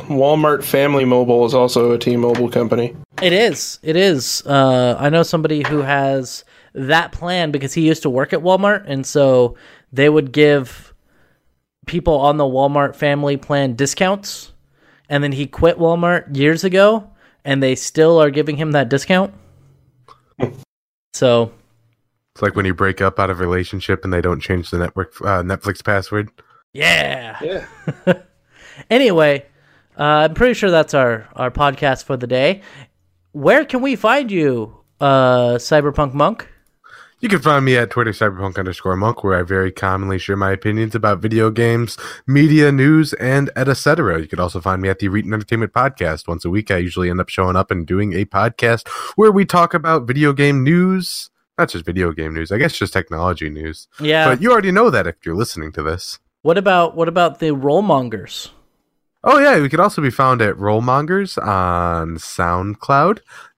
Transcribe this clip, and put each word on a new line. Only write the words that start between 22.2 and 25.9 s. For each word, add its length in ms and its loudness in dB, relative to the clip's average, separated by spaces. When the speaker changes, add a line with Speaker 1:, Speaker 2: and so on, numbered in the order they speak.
Speaker 3:
It's 80 -10
like 140 0
when 100 0
you 80 0
break 280 -2
up 180 -2
out 100 0
of 100 -4
a 40 -2
relationship 600 -4
and 80 -4
they 100 0
don't 180 -2
change 320 -4
the 80 -4
network, 420 -6
uh, 220 -2
Netflix 400 -6
password. 460 -4